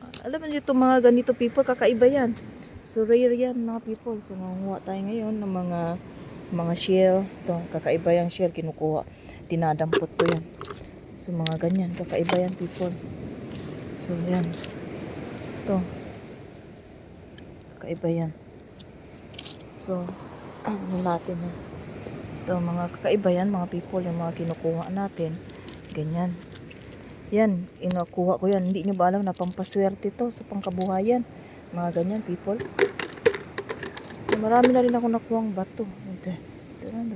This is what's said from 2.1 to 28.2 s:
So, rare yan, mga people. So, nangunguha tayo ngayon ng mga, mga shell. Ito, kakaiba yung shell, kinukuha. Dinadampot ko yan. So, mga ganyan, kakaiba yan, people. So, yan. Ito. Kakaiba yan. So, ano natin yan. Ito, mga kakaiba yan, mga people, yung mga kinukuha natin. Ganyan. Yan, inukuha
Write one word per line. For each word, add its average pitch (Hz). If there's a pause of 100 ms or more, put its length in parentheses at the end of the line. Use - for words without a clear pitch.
So, -
rare 240
yan, 247
mga 226
people. 220
So, 196
nangunguha 185
tayo 190
ngayon 214
ng 196
mga, 180 (760)
mga 170
shell. 185 (280)
Ito, 170
kakaiba 165
yung 175
shell, 170
kinukuha. 156 (480)
Dinadampot 160 (120)
ko 170
yan. 165 (720)
So, -
mga 160
ganyan, 175
kakaiba 180
yan, 185
people. 180 (1040)
So, - (160)
yan. 180 (1200)
Ito. 190 (1900)
Kakaiba -
yan. 165 (1400)
So, 180 (560)
ano 185
natin 175
yan. 175 (840)
Ito, 180
mga 175 (140)
kakaiba 190
yan, 180
mga 180
people, 180
yung 170
mga 170
kinukuha 165
natin. 185 (560)
Ganyan. 165 (960)
Yan, 202
inukuha 180